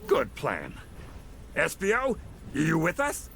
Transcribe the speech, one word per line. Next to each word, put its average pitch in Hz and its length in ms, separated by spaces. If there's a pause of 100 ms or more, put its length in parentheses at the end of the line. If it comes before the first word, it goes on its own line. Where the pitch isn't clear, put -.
Good 135 280
plan. 85 400 (800)
Espio, 208 600 (380)
you 156 240
with 170 220
us? 285 360